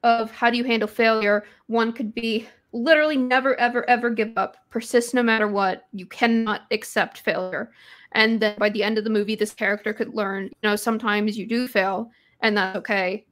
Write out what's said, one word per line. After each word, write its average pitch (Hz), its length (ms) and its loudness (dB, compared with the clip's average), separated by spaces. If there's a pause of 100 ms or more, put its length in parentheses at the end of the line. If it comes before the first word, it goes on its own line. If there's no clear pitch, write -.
of 233 280 2
how 240 180 0
do 240 80 0
you 240 80 -2
handle 226 220 0
failure, 214 580 2 (220)
one 226 260 0
could 220 200 -8
be 226 320 -2 (280)
literally 302 420 4
never, 254 420 2
ever, 240 320 0
ever 240 200 2
give 220 280 -2
up, - 200 -4 (120)
persist 240 440 0
no 247 100 2
matter 220 240 2
what. 196 460 -2
You 185 120 -12
cannot 226 680 0
accept - 480 -4
failure. 185 520 -4 (420)
And 220 260 4
then 208 180 0
by 208 120 2
the 208 140 -2
end 214 140 0
of 214 60 -2
the 220 60 -4
movie, 208 260 0
this 208 180 -4
character 208 400 -4
could 220 200 -6
learn, 196 320 -4
you - 180 -14
know, 208 140 2
sometimes 214 600 -2
you 190 80 -8
do 240 220 -2
fail, 196 420 -2 (300)
and 214 180 0
that's 190 200 -2
okay. 190 540 -2